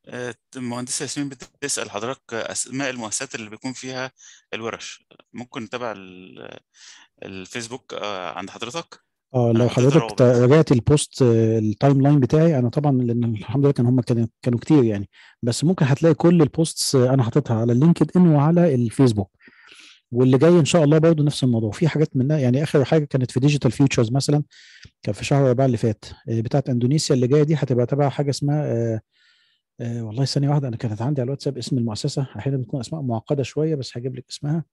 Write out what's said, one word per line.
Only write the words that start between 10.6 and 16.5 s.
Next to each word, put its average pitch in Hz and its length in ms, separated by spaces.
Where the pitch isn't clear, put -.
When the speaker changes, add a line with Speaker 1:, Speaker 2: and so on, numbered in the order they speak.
Speaker 2:
البوست، 139 500
آه، 113 360
التايم 135 440
لاين 143 180
بتاعي، 156 380
أنا 123 100
طبعًا 143 240
لأن 120 320
الحمد 117 400
لله 143 80
كان 123 140
هم 127 140
كانوا، 117 260
كانوا 120 160
كتير 147 260
يعني، 101 240
بس 120 220
ممكن 170 220
هتلاقي 143 280
كل 170 280
البوستس، - 540